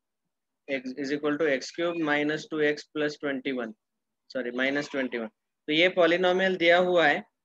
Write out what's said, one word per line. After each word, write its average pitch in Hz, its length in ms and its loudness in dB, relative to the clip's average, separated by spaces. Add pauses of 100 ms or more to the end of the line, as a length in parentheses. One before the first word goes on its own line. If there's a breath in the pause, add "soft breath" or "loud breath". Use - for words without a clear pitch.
(680)
x 131 320 -6
is 139 120 -4
equal 147 240 -2
to 160 60 -2
एक्स 139 340 0
क्यूब 170 200 -2
माइनस 151 540 -2
टू 156 100 -4
एक्स 147 220 0
प्लस 151 380 -6
ट्वेंटी 139 320 -4
वन, 117 200 -6 (600)
सॉरी, 123 180 -6
माइनस 135 400 -2
ट्वेंटी 127 280 -4
वन। 113 80 -6
तो - 460 -12
ये 165 160 4
पॉलिनोमियल 180 680 2
दिया 170 220 6
हुआ 175 280 4
है, 165 180 2 (200)